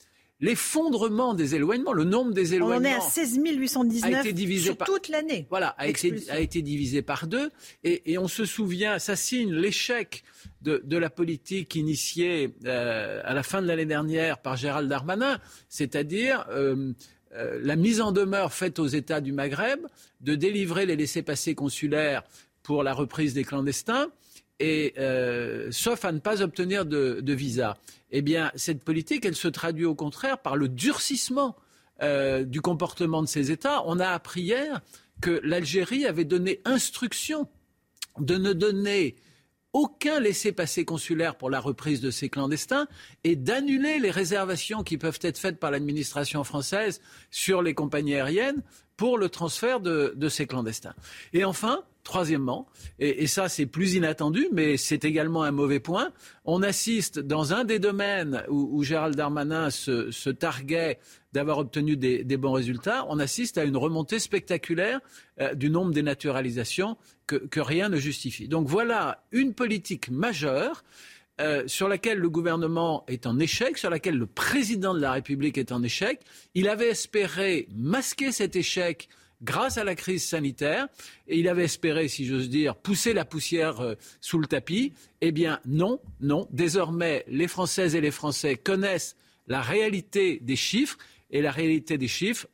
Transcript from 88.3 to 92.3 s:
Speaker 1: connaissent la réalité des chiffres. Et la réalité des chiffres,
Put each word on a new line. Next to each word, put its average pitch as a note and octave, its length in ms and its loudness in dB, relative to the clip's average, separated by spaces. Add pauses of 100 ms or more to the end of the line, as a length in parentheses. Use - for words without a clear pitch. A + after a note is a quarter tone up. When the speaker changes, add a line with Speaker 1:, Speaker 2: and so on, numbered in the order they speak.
Speaker 1:
connaissent F#3+ 600 0 (320)
la B2+ 140 -2
réalité F#3+ 800 2
des C3 140 0
chiffres. - 400 0 (360)
Et C#3+ 80 2
la D3 100 2
réalité D#3 460 0
des C3 120 0
chiffres, A3 440 -2